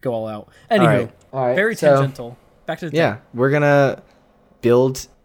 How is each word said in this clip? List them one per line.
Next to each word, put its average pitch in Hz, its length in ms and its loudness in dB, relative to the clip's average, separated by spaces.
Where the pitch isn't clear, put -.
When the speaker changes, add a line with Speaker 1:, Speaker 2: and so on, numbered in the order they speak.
Speaker 1:
go 123 120 -6
all 110 140 -6
out. 107 220 -12
Speaker 2:
All 226 80 2
Speaker 1:
Anywho, 196 80 4
Speaker 2:
right. 107 260 0
All 131 160 -4
right, 123 80 0
Speaker 1:
very 214 180 0
Speaker 2:
so, 147 220 4
Speaker 1:
tangential. 135 420 -4
Back 160 140 -8
to 165 100 -10
the 147 80 -4
Speaker 2:
yeah, 143 160 0
Speaker 1:
thing. 107 80 -14
Speaker 2:
we're 127 160 0
gonna 143 540 2
build 127 460 0